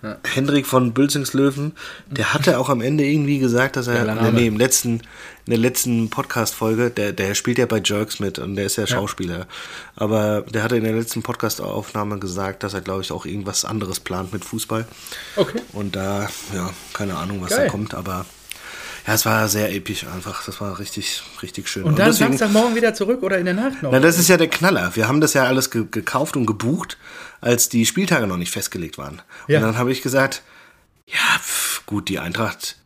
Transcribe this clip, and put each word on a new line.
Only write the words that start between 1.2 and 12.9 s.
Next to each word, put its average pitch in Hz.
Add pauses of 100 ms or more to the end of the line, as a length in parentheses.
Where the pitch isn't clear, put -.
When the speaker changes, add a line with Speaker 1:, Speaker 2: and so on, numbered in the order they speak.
Speaker 2:
Löwen, 139 (340)
der 120
hatte 143
auch 131
am 131
Ende 147
irgendwie 147
gesagt, 127
dass 123
er, 120
Speaker 1:
Geiler 110
Speaker 2:
nee, 113
Speaker 1:
Name. 110
Speaker 2:
nee, 120
im 107
letzten, 120 (440)
in -
der 120
letzten 117
Podcast-Folge, 113
der, 104
der 98
spielt 123
ja 127
bei 113
Jerks 104
mit 98
und 98
der 98
ist -
ja 110
Speaker 1:
Ja. -
Speaker 2:
Schauspieler. 92 (520)
Aber 107
der 110
hatte 120
in 110
der 110
letzten 113
Podcast-Aufnahme 104
gesagt, 95
dass 98
er, 98
glaub 95